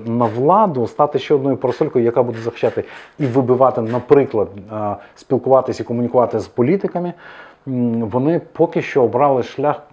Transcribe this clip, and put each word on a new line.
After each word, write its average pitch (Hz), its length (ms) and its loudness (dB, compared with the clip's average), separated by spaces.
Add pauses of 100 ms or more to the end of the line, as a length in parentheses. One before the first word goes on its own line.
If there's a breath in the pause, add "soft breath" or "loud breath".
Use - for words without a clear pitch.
на 117 200 0
владу, 135 600 2
стати 147 320 0
ще 151 160 0
одною 135 220 0
парасолькою, 127 480 0
яка 120 180 2
буде 117 160 -6
захищати 113 440 -4 (360 loud breath)
і 147 60 -2
вибивати, 123 560 2
наприклад, 117 680 2 (260)
е, 104 220 -4 (200 loud breath)
спілкуватися 127 680 0
і - 20 -12
комунікувати 120 540 0
з 95 80 -6
політиками, 175 640 -2 (540 loud breath)
м, 120 340 -2
вони 127 400 0 (120)
поки 165 280 0
що - 220 0
обрали 123 400 2
шлях 147 500 -4